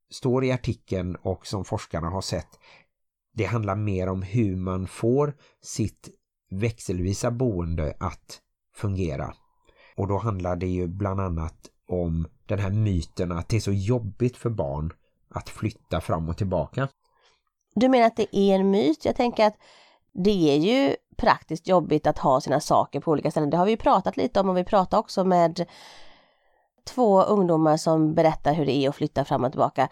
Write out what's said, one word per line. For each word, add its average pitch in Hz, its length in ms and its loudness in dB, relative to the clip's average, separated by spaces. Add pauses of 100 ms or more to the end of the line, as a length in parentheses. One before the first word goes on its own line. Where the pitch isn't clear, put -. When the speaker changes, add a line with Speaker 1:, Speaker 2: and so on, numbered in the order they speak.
(120)
Speaker 1:
står 131 340 -2
i 127 60 0
artikeln 92 640 -4
och - 320 -6
som 95 180 -6
forskarna 85 440 -6
har 95 120 -4
sett, - 380 -8 (760)
det 107 120 -2
handlar 101 300 -2
mer 98 340 -2
om 95 120 -4
hur 98 340 0
man 92 320 -4
får 139 460 -2 (280)
sitt - 480 -6 (400)
växelvisa 101 840 -4
boende 85 680 -2
att - 420 -10 (340)
fungera. 85 580 -4 (640)
Och - 100 -2
då 196 100 0
handlar 92 380 -2
det 90 120 -4
ju 90 200 -2
bland 98 340 -4
annat 82 340 -4 (320)
om 85 400 -2 (200)
den 104 120 -2
här 101 100 -2
myten 95 600 -2
att 87 180 -6
det 117 60 0
är 107 60 0
så 101 100 -4
jobbigt 110 680 -2
för 120 120 -6
barn 78 440 -4 (360)
att - 200 -12
flytta - 520 -6
fram 82 280 -4
och 82 80 -6
tillbaka. 92 500 -2 (880)
Speaker 2:
Du 254 140 4
menar 240 180 6
att 233 80 -2
det 208 220 -2
är 196 180 4
en 196 160 4
myt? 254 340 2
Jag - 100 0
tänker 233 300 2
att 214 120 0 (560)
det 175 420 4
är - 20 4
ju 247 380 2 (220)
praktiskt - 500 0
jobbigt 151 400 2
att 151 100 0
ha 139 240 2
sina 147 180 0
saker 139 400 0
på 160 120 -2
olika 151 200 0
ställen. 151 180 0
Det 156 80 0
har 180 80 2
vi 214 60 2
ju 226 60 0
pratat 208 400 0
lite 254 220 0
om, 196 100 2
och 180 80 0
vi 180 60 0
pratade 190 360 0
också - 240 -2
med 175 420 2 (1200)
två 202 340 4
ungdomar 165 560 4
som 160 360 2
berättar 156 400 2
hur 156 120 0
det 135 100 0
är 139 140 2
att 143 60 -4
flytta 143 300 -2
fram 131 180 0
och 123 80 0
tillbaka. 135 400 0